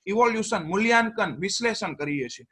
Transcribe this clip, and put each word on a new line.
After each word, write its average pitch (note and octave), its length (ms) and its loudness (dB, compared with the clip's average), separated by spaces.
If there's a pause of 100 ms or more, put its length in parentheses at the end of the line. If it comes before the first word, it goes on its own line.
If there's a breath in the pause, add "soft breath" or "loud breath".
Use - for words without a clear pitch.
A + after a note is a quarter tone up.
ઇવોલ્યુશન, A3 560 2
મૂલ્યાંકન, A3 760 2
વિશ્લેષણ G3 560 -2
કરીએ C#3+ 340 -4
છીએ - 240 -18